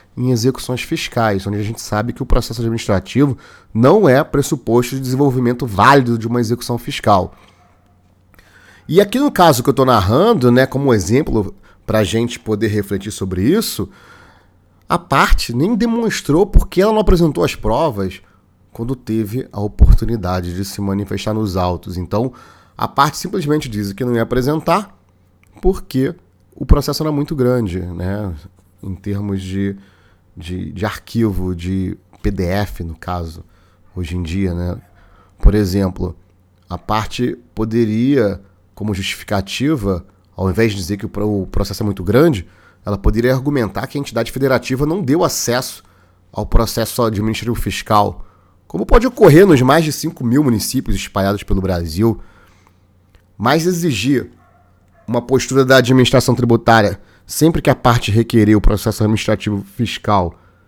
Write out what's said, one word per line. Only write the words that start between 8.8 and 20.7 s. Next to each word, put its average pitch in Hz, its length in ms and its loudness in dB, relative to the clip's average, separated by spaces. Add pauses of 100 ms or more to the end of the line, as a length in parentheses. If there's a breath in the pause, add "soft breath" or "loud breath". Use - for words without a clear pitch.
E 170 120 4
aqui 202 200 0
no 294 100 2
caso 151 320 4
que 143 80 2
eu 127 40 0
tô 135 100 2
narrando, 127 680 4
né, 127 160 6
como 135 260 0
exemplo 107 640 0 (320 soft breath)
pra 107 160 0
gente 113 380 -4
poder 107 260 -2
refletir 101 460 -4
sobre 92 320 -4
isso, 170 440 0 (1000 soft breath)
a 165 100 -2
parte 156 560 2
nem 175 220 0
demonstrou 226 680 0
por - 220 4
que - 160 0
ela 220 100 2
não 220 80 2
apresentou 170 440 2
as 143 100 -2
provas 107 680 -2 (520 soft breath)
quando 120 240 -8
teve 110 560 -4
a 104 80 -8
oportunidade 92 960 2
de 98 80 -6
se - 160 -10